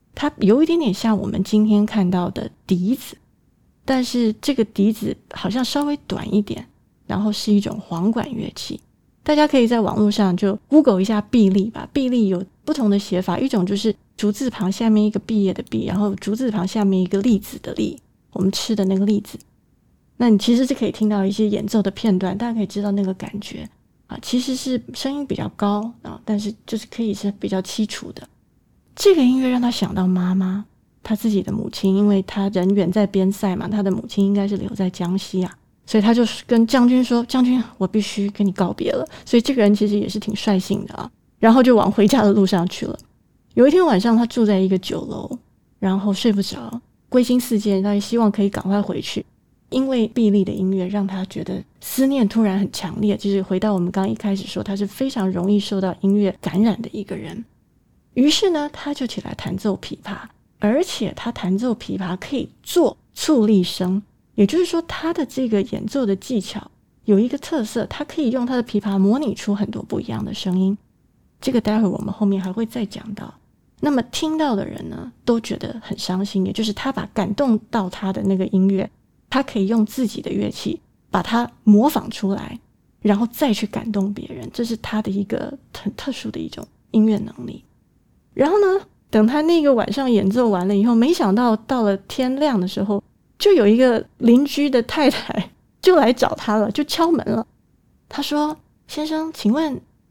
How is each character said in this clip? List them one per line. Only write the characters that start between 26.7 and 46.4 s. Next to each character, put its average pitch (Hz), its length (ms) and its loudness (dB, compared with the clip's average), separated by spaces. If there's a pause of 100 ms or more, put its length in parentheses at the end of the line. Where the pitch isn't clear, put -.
是 - 80 -12
可 - 160 -8
以 214 100 -2
是 202 200 -4
比 202 160 -6
较 190 120 -2
凄 208 260 -4
楚 - 260 -12
的。 - 140 -18 (680)
这 392 200 6
个 302 80 4
音 254 160 4
乐 262 100 0
让 247 120 0
他 240 100 0
想 - 240 -2
到 185 120 0
妈 185 280 2
妈， 190 300 -2 (380)
他 220 120 -2
自 226 140 -2
己 202 140 2
的 - 100 -6
母 - 160 -6
亲， 190 260 0
因 208 120 4
为 196 160 4
他 196 280 -2
人 185 240 0
远 185 160 2
在 202 160 2
边 190 240 2
塞 196 260 -2
嘛， 220 120 -6
他 208 140 -2
的 190 80 0
母 - 180 -2
亲 202 160 0
应 196 80 2
该 202 160 0
是 202 80 -2
留 190 140 -6
在 190 180 -2
江 180 300 -4
西 185 260 -4
啊， - 100 -8 (300)
所 - 140 0
以 202 40 2
他 226 120 4
就 240 100 4
是 - 220 -6
跟 226 200 4
将 247 220 4
军 254 160 4
说 240 240 0
：“将 254 160 4
军， 247 180 2 (140)
我 190 100 -2
必 214 140 0
须 202 300 -2
跟 202 160 0
你 185 60 2
告 180 200 0
别 - 200 -4
了。” - 140 -2 (200)
所 240 100 2
以 233 40 8
这 269 140 0
个 247 60 2
人 208 140 6
其 208 120 2
实 208 120 0
也 - 100 -2
是 214 100 -6
挺 214 160 -6
率 202 240 0
性 - 280 -4
的 - 80 -16
啊， - 160 -12 (280)
然 226 140 6
后 254 100 8
就 240 140 6
往 202 160 4
回 226 160 4
家 240 140 4
的 202 100 6
路 202 140 4
上 180 240 2
去 - 160 -10
了。 - 120 -10 (540)
有 247 160 6
一 - 20 6
天 359 140 6
晚 220 160 4
上， 226 160 4
他 233 80 4
住 226 220 0
在 202 120 4
一 190 80 2
个 190 120 2
酒 - 260 -6
楼， - 340 -10 (400)
然 196 200 0
后 202 120 0
睡 208 220 2
不 202 80 0